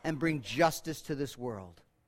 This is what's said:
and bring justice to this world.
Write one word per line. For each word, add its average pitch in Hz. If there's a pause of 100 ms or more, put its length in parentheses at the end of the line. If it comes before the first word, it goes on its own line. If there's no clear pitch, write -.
and 156
bring 156
justice 151
to 156
this 139
world. 104 (260)